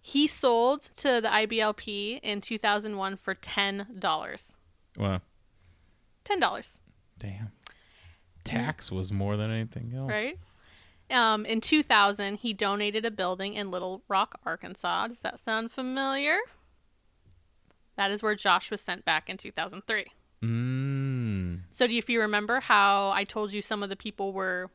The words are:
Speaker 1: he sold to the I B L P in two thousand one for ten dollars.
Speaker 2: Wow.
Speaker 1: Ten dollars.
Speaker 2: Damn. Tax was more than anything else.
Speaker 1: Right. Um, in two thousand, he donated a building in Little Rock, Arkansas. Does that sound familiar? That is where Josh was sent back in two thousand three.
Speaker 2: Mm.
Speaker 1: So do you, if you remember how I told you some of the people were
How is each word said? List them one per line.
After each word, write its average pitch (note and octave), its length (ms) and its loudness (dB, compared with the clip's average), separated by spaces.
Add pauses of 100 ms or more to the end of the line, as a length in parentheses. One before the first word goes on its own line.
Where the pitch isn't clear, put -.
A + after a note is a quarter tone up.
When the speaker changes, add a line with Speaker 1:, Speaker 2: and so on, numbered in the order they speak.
Speaker 1:
he C#4+ 260 2
sold B3+ 560 2 (140)
to B3 240 2
the A3 120 0
I G#3+ 140 4
B A3 140 0
L G#3+ 140 2
P G#3 480 -6
in G#3 180 -4
two A3 180 -6
thousand G#3 380 0
one F#3+ 200 -4
for F#3+ 180 -6
ten G3 520 -2 (120)
dollars. - 540 -2 (440)
Speaker 2:
Wow. G2 240 0 (1040)
Speaker 1:
Ten G4 160 0
dollars. - 400 -2 (380)
Speaker 2:
Damn. G#2 320 -8 (920)
Tax - 480 -2
was F#2+ 200 -2
more G2 240 0
than G#2+ 140 -2
anything A2+ 440 -4
else. C3+ 140 -4
Speaker 1:
Right. A3 300 -2 (680)
Um, A3 380 4
in A3+ 140 0
two D4+ 240 4
thousand, G3+ 540 4
he A3+ 140 -4
donated G#3 520 0
a A#3 80 2
building F#3+ 420 -2
in G3+ 160 -6
Little F#3 380 -4
Rock, G3+ 360 0
Arkansas. F3+ 640 -2
Does A#3+ 120 -12
that - 180 -6
sound A3+ 320 -2
familiar? C4+ 680 0 (1600)
That G3 140 2
is G3+ 140 -4
where G#3+ 100 2
Josh F#3 380 2
was G3+ 80 -8
sent - 240 -6
back D#3 260 0
in F#3+ 60 -6
two - 160 -14
thousand F#3 340 -6
three. G#3 200 0 (360)
Speaker 2:
Mm. B2 1160 0 (100)
Speaker 1:
So - 160 2
do A3 60 2
you, A#3+ 60 2
if A3+ 120 -4
you A#3 100 2
remember G#3+ 400 0
how G3+ 500 6
I G3 140 0
told G#3 280 -6
you G#3 100 -4
some G3+ 200 -4
of G3 60 -6
the G3 80 -6
people G3 360 -6
were F#3 420 -4